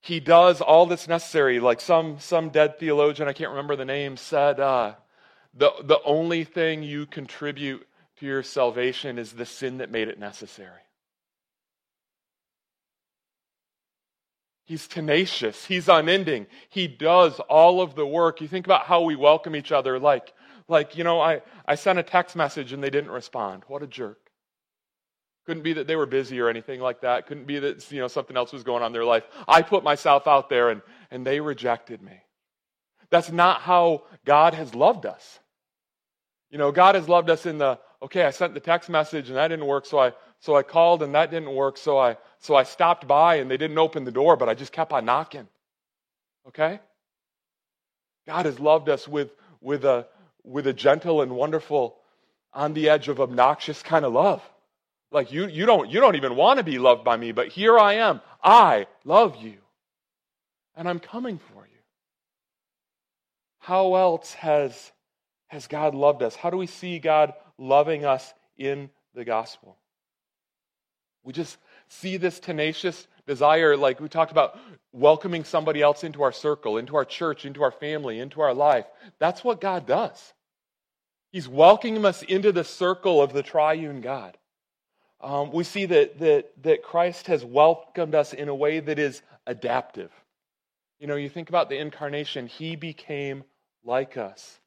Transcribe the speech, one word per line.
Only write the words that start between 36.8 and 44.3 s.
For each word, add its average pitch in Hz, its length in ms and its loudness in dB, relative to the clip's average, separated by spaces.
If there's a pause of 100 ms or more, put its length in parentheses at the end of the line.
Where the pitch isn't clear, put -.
has 165 140 -2
loved 170 220 4
us 160 160 0
in 156 100 -6
the, 139 220 -2 (240)
"Okay, 170 220 -2
I 143 80 2
sent 170 200 -4
the 143 80 -12
text 170 300 -4
message 151 380 -4
and 131 100 -8
that 156 100 0
didn't 156 180 -6
work, 139 200 -2
so 147 120 -2
I, 127 140 2 (280)
so 151 140 -2
I 139 80 4
called 165 400 2
and 143 120 -6
that 156 160 2
didn't 156 240 -10
work, 135 240 -2
so 143 200 0
I, 120 200 2 (220)
so 151 140 -2
I 131 80 6
stopped 170 460 -2
by 160 280 4
and 131 140 -6
they 131 60 -2
didn't 156 220 -4
open 160 260 0
the 127 80 -10
door, 143 240 4